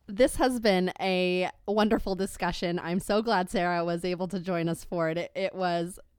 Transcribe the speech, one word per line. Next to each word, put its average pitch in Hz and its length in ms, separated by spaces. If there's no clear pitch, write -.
This 240 280
has 254 240
been 185 400
a 180 500
wonderful 208 480
discussion. 175 640
I'm 170 220
so 214 220
glad 190 280
Sarah 175 340
was 170 200
able 180 240
to 190 100
join 170 300
us 165 160
for 165 260
it. 165 80
It, - 160
it 190 200
was 175 440